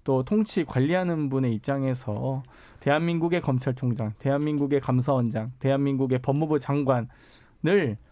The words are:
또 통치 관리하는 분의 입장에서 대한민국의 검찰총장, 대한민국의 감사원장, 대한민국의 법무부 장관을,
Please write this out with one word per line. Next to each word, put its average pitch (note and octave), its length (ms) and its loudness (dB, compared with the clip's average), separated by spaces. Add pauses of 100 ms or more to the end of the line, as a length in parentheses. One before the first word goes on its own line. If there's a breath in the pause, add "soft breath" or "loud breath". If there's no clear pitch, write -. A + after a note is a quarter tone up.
또 C3 200 2
통치 G#3 400 0
관리하는 D#3 640 0
분의 C3 260 0
입장에서 C3 880 -4 (380 loud breath)
대한민국의 E3+ 600 2
검찰총장, B2+ 760 -2
대한민국의 C#3+ 640 0
감사원장, B2 760 0
대한민국의 C3+ 640 0
법무부 D3+ 380 0
장관을, C#3 1400 -2 (160 soft breath)